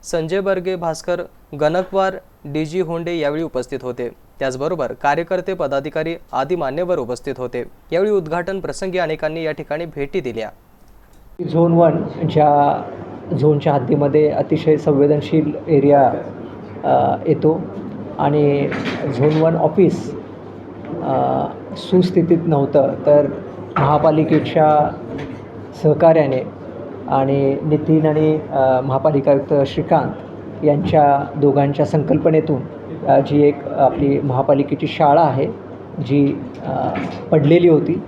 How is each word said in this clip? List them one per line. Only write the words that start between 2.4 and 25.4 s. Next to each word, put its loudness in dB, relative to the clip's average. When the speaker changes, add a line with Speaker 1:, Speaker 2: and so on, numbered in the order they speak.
Speaker 1:
डीजी -4
होंडे -4
यावेळी -2
उपस्थित -6
होते. -6
त्याचबरोबर -4
कार्यकर्ते, -2
पदाधिकारी -4
आदी -2
मान्यवर -4
उपस्थित -6
होते. -6
यावेळी 0
उद्घाटन -2
प्रसंगी -6
अनेकांनी -4
या -4
ठिकाणी -8
भेटी -6
दिल्या. -8
Speaker 2:
झोन 4
वन 6
ज्या 4
झोनच्या 2
हद्दीमध्ये 2
अतिशय 2
संवेदनशील 2
एरिया, 6
अ, 2
येतो 2
आणि 2
झोन 2
वन 2
ऑफिस, 2
अ, -2
सुस्थितीत 2
नव्हतं, 2
तर 6
महापालिकेच्या 2